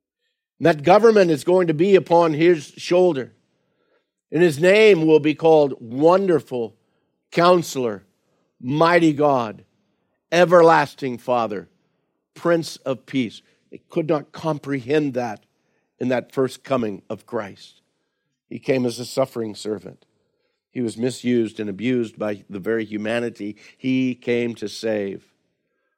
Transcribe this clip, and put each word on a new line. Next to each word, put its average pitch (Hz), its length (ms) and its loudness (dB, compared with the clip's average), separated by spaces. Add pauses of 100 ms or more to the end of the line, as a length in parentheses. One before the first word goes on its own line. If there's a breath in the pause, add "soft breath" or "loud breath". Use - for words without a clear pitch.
(600)
That 151 240 0
government 208 460 6
is 147 140 -2
going 180 240 2
to 165 60 0
be 185 220 4
upon 170 380 4
his 160 340 2 (100)
shoulder. 175 560 0 (960)
And 156 100 -2
his 156 180 2
name 190 460 4
will 156 140 6
be 147 160 -2
called 151 460 2
Wonderful 139 960 0 (540)
Counselor, 156 760 0 (560)
Mighty 165 500 2
God, 131 540 -2 (640)
Everlasting 165 840 2
Father, 110 520 -4 (640)
Prince 170 440 -2
of 131 280 -10
Peace." 127 360 -6 (300)
They - 180 -20
could 165 180 -6
not 151 240 -4
comprehend 143 840 -6
that 120 300 -8 (540)
in 120 100 -6
that 120 220 -4
first 131 320 -4
coming 113 460 -6
of 110 160 -14
Christ. 101 560 -14 (680)
He 113 120 -14
came 131 260 -2
as 117 140 -6
a 120 60 -12
suffering 113 500 -6
servant. - 500 -12 (640)
He 127 120 -10
was 110 140 -6
misused 120 640 -4
and 104 100 -8
abused 113 480 -6
by 104 320 -8
the 98 100 -12
very 110 260 -4
humanity 107 720 -8 (200 soft breath)
he 131 380 -4
came 120 400 -4
to 113 140 -12
save. 104 640 -8 (640)